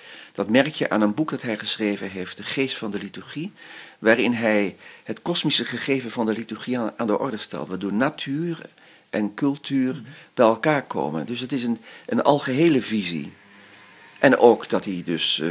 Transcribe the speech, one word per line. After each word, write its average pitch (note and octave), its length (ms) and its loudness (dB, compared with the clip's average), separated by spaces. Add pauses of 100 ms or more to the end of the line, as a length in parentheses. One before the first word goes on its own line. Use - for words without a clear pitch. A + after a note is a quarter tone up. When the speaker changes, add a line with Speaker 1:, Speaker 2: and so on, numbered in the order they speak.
(300)
Speaker 1:
Dat F2+ 180 -4
merk C3+ 240 4
je - 160 -2
aan G#2+ 120 2
een G#2 120 4
boek D#3 160 -2
dat C3+ 120 -6
hij A2+ 160 -4
geschreven G2+ 520 -2
heeft, F#2 280 -8
De G2+ 60 -14
Geest C3+ 340 -2
van G#2+ 140 -6
de G2+ 80 -6
Liturgie, C#3+ 520 -10 (480)
waarin A2+ 340 4
hij G#2+ 420 2 (280)
het - 180 -10
kosmische D#3+ 440 2
gegeven B2 460 -2
van A#2 140 -2
de A2 80 0
liturgie A2+ 460 -6
aan, A2+ 180 -4
aan A#2 100 -2
de G#2 120 2
orde C3 180 -4
stelt, D#2+ 300 -8
waardoor F#2 260 -4
natuur D3+ 680 -2 (480)
en G#2 240 -2
cultuur C#3 600 0
Speaker 2:
Mhm. A#2 100 -12 (300)
Speaker 1:
bij B2+ 120 6
elkaar B2+ 380 4
komen. D2+ 420 -4
Dus A#2+ 140 -6
het B2+ 120 -6
is C3+ 120 -2
een, A#2 140 0 (280)
een A#2 180 0
algehele C#3 580 4
visie. F2 520 -2 (840)
En C3 180 8
ook A2+ 320 6
dat F#2 160 -2
hij F#2 200 -4
dus, - 340 0
eh, D#2+ 120 0